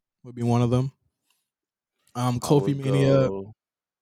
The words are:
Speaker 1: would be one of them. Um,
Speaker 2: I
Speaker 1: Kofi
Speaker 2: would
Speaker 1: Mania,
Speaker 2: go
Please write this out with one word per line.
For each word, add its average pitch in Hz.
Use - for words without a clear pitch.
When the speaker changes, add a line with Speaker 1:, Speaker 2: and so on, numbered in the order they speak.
Speaker 1:
would 123
be 120
one 120
of 120
them. 127
Um, 123
Speaker 2:
I -
Speaker 1:
Kofi 143
Speaker 2:
would 135
Speaker 1:
Mania, 135
Speaker 2:
go 98